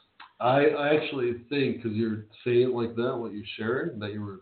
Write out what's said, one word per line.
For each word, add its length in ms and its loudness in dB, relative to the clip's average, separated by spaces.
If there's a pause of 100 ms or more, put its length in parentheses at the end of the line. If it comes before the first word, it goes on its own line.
(400)
I, 280 4
I 280 2
actually 380 0 (160)
think, 320 0
'cause 120 -2
you're 320 -2 (180)
saying 180 4
it 120 4
like 220 -2
that, 220 0
what 160 -6
you 100 -8 (140)
shared, 420 -2
that 140 -6
you 80 -6
were, 200 -8